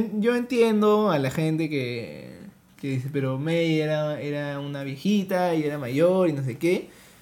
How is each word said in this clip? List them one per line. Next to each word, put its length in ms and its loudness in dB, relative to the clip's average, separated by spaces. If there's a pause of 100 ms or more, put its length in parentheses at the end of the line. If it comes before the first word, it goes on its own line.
(180)
yo 180 2
entiendo 760 4
a 80 2
la 100 0
gente 400 0
que, 680 -6 (420)
que 80 -6
dice, 240 -2
"Pero 240 -2
May 440 2
era, 380 -2
era 400 -6
una 240 -8
viejita 680 0
y 100 0
era 140 -2
mayor 500 2
y 60 2
no 100 -4
sé 140 -4
qué". 320 0 (320)